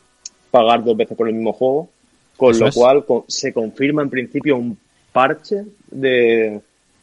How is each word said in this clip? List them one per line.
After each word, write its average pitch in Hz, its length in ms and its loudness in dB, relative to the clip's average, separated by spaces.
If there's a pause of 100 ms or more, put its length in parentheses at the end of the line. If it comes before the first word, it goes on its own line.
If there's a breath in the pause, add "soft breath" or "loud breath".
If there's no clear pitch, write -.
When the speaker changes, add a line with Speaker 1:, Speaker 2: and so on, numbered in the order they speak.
(500)
Speaker 1:
pagar 117 320 4
dos 113 140 0
veces 110 200 -4
por 117 120 -2
el 110 60 -4
mismo 113 180 -4
juego, 139 380 -4 (460)
con 127 160 4
Speaker 2:
Eso 113 80 2
Speaker 1:
lo 110 80 4
Speaker 2:
es. 104 60 -2
Speaker 1:
cual 131 300 4
co-, 117 240 -2
se - 240 -8
confirma 135 500 -4
en 139 60 -4
principio 131 480 -4
un 120 220 -6 (340)
parche 156 520 -2 (260)
de 117 680 0 (420)